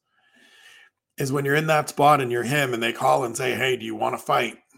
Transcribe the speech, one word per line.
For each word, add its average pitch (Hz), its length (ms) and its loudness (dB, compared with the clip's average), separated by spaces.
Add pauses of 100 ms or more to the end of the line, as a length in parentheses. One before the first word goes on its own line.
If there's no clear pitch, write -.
(1160)
is 135 140 -4
when 143 120 -2
you're 139 120 2
in 156 120 2
that 151 220 0
spot 143 320 4
and 120 100 -4
you're 120 120 -2
him 131 320 -2
and 113 80 -4
they 117 100 0
call 139 300 2
and 117 120 -6
say, 120 200 -4
"Hey, 127 220 0
do 107 60 -10
you 110 120 -8
wanna 117 240 -4
fight?" 123 380 -2 (200)